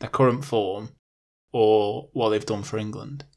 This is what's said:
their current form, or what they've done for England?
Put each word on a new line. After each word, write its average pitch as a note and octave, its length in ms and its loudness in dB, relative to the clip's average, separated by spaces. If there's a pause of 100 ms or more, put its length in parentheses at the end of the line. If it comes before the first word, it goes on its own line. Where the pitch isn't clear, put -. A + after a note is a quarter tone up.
their - 100 -10
current C3 340 2
form, G#2 460 -2 (640)
or G#2+ 600 2
what A#2 180 0
they've G#2+ 140 0
done G#2 200 -4
for A2 140 -6
England? G#2+ 460 -10 (120)